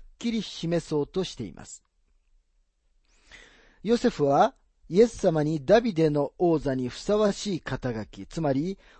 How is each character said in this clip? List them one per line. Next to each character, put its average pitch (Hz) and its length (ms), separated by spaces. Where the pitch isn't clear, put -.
き 226 140
り 220 100
示 170 440
そ 151 160
う 143 60
と 185 160
し - 120
て 120 80
い 87 100
ま - 120
す。 - 180
ヨ 226 140
セ 240 120
フ 147 160
は 160 300
イ 175 120
エ 240 60
ス - 100
様 160 260
に 151 220
ダ 208 160
ビ 233 120
デ 156 160
の 147 280
王 170 220
座 139 140
に 127 140
ふ - 120
さ 208 180
わ 208 160
し 190 240
い - 20
肩 226 340
書 110 120
き、 - 200
つ - 140
ま 147 140
り 165 260